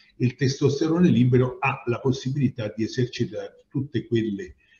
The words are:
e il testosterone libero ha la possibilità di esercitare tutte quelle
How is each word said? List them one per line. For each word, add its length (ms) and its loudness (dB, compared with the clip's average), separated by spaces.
e 80 0
il 100 0
testosterone 720 2
libero 520 4
ha 260 -4
la 140 -2
possibilità 720 -2
di 80 -4
esercitare 840 -6
tutte 400 -4
quelle 480 -2